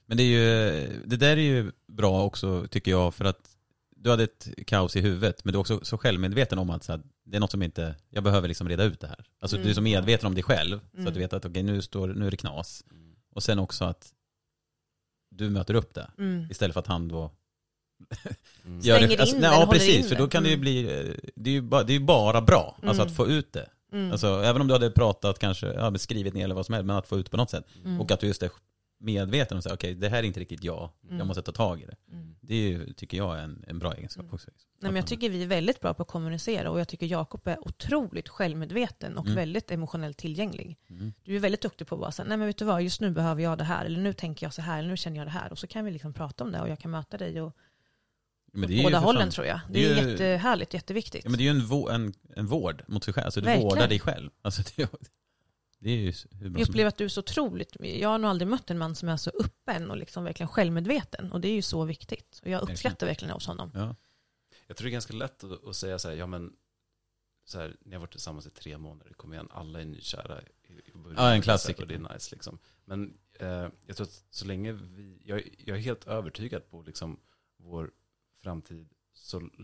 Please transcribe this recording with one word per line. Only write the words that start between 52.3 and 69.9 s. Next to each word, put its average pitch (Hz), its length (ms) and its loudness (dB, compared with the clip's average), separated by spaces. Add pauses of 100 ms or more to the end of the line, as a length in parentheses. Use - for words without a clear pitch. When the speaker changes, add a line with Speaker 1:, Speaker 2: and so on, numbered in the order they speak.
Speaker 1:
en 101 100 -2
vård 98 400 -2
mot 104 180 -4
sig 101 100 -4
själv. - 100 0
Alltså - 160 -2
du 95 60 -2
Speaker 2:
Verkligen. 190 220 4
Speaker 1:
vårdar 101 200 4
dig 104 120 2
själv. - 300 -4 (120)
Alltså 101 200 -2 (140)
det, 135 120 -2 (880)
det 107 120 -4
är 120 60 0
ju 101 120 0
s-, - 220 -6
hur 98 200 -12
bra 92 100 -4
Speaker 2:
Jag 226 60 4
Speaker 1:
som - 60 -4
Speaker 2:
upplever 214 120 4
Speaker 1:
helst. 208 100 2
Speaker 2:
att - 40 -10
du 208 60 -4
är 196 40 -4
så 196 120 -6
otroligt, 190 600 -4
jag - 280 -4
har 220 100 0
nog 214 120 0
aldrig 180 180 -2
mött 254 220 -4
en 170 80 -4
man 160 160 -4
som 170 140 -6
är 160 80 0
så - 140 -6 (140)
öppen - 460 -6
och - 60 -8
liksom - 280 -10
verkligen 170 240 -8
självmedveten. 180 840 -2
Och 180 80 -4
det 185 80 -2
är 220 40 0
ju 208 100 -2
så 160 220 -4
viktigt. - 580 -12
Och 175 60 -10
jag 185 100 -4
Speaker 1:
Verkligen. 185 160 -6
Speaker 2:
uppskattar - 320 -4
verkligen - 220 -6
det 82 60 -6
hos - 120 -10
honom. 90 280 -10
Speaker 1:
Ja. 110 220 -6 (720)
Speaker 3:
Jag - 100 -16
tror 107 80 -12
det 123 60 -8
är - 20 -6
ganska 117 220 -8
lätt 123 300 -12
att, 92 240 -14
att 98 80 -10
säga 95 220 -6
så 90 100 -8
här, 78 80 -8
"Ja, 87 100 -8
men 87 260 -10 (920)
så - 160 -14
här, 80 240 -12
ni 95 100 -18
har 90 60 -12
varit 82 120 -14
tillsammans 78 340 -14
i 76 40 -20
tre 76 280 -18
månader, 76 340 -20
kom 78 200 -20
igen, 80 180 -16
alla 82 300 -14
är 80 40 -12
nykära - 580 -12